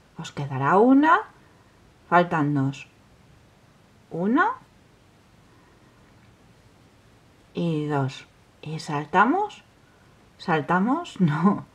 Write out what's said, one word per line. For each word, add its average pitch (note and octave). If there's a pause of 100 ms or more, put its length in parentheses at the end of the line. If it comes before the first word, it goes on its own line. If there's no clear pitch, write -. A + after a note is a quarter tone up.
(180)
Os E3
quedará C#3+
una, C#4+ (880)
faltan E3+
dos. C3+ (1200)
Una A#3+ (3000)
y D#3+
dos. C#3 (380)
Y D#3
saltamos, G3+ (760)
saltamos, F#3
<laughs> -
no, E3